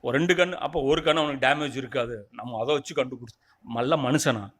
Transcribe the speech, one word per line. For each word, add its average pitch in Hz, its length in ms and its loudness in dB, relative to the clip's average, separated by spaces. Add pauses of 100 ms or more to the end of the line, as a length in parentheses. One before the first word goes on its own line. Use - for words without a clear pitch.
ஒரு 120 160 0
ரெண்டு 175 160 4
கண்ணு, 180 200 2
அப்போ - 280 -4
ஒரு 147 200 2
கண்ணு 156 220 4
அவனுக்கு 135 240 0
டேமேஜ் 143 280 0
இருக்காது, 120 560 -6
நம்ம 113 300 -8
அதை 131 120 2
வச்சு 143 300 -2
கண்டுபிடிச்சு, 123 380 -10 (200)
நல்ல 123 340 0
மனுஷனா? 127 640 0